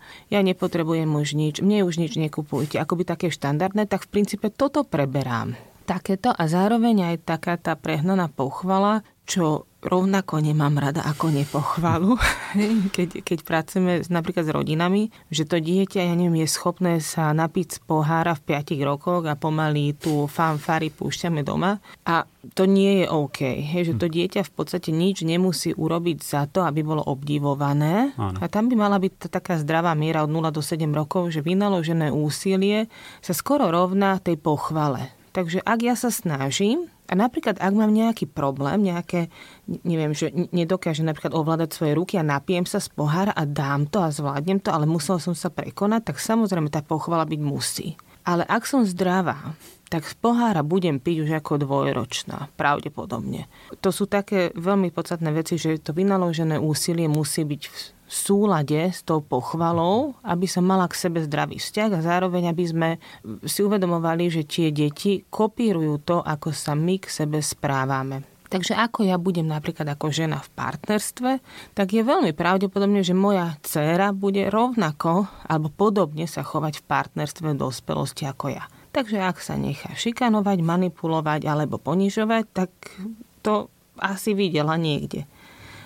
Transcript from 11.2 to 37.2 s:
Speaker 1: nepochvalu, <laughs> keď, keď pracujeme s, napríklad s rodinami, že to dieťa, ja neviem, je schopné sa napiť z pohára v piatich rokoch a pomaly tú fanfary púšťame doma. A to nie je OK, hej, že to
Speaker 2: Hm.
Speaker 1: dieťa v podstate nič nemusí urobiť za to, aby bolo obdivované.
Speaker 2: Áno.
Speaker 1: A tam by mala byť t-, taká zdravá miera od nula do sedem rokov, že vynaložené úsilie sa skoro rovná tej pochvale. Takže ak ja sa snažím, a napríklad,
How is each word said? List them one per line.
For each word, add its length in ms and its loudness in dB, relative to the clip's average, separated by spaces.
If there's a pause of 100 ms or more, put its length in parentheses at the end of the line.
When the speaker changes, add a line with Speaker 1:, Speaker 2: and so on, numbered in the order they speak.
Speaker 1:
nepochvalu, 840 2 (360)
<laughs> 440 2
keď, 260 -2
keď 180 -2
pracujeme 580 0
s, 100 -4
napríklad 340 0
s 80 0
rodinami, 580 2 (200)
že 160 -2
to 120 0
dieťa, 460 0
ja 100 2
neviem, 300 4
je 80 0
schopné 480 0
sa 320 0
napiť 400 0
z 120 -10
pohára 520 2
v 100 -8
piatich 360 -2
rokoch 420 0
a 120 -2
pomaly 600 0
tú 320 0
fanfary 640 0
púšťame 520 -2
doma. 360 0 (260)
A 220 0 (260)
to 160 2
nie 340 6
je 60 4
OK, 320 -2 (240)
hej, 240 -2
že 80 0
to 140 0
Speaker 2:
Hm. 60 -2
Speaker 1:
dieťa 280 0
v 100 -6
podstate 380 -4
nič 320 2
nemusí 500 2
urobiť 480 0
za 260 -2
to, 180 0
aby 180 0
bolo 220 0 (340)
obdivované. 760 2
Speaker 2:
Áno. 220 -4
Speaker 1:
A 100 -4
tam 200 0
by 80 2
mala 240 4
byť 160 0
t-, 160 -12
taká 260 -2
zdravá 380 2
miera 260 2
od 80 2
nula 220 0
do 100 -4
sedem 300 -2
rokov, 400 0
že 100 -2
vynaložené 680 2
úsilie 800 0 (280)
sa 140 -6
skoro 360 2
rovná 500 4
tej 180 0
pochvale. 800 -2 (160)
Takže 320 -2
ak 180 2
ja 140 2
sa 160 0
snažím, 800 0 (180)
a 80 -2
napríklad, 420 0